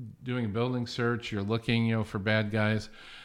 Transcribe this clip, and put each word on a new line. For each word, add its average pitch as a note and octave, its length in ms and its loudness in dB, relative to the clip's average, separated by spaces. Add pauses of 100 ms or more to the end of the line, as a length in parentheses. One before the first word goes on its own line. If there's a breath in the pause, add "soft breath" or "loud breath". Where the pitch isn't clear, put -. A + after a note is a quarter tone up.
(240)
doing B2 220 -2
a - 20 0
building A#2+ 380 0
search, A#2+ 440 0
you're G2+ 120 -2
looking, A2+ 440 2
you A2+ 100 4
know, G#2+ 80 2
for G#2+ 140 -6
bad G#2+ 320 2
guys. G#2+ 380 2 (360 loud breath)